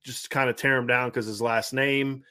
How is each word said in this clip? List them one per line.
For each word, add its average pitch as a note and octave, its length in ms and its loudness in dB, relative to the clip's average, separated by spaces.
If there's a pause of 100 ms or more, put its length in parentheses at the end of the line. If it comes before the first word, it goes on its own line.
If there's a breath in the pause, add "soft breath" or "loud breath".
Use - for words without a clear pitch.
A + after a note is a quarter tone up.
just - 260 -12
kind C3+ 180 2
of A#2+ 80 0
tear C3+ 200 2
him B2 100 0
down B2 240 2
'cause A2+ 160 -2
his G#2+ 160 -6
last A2+ 300 0
name, C3+ 580 0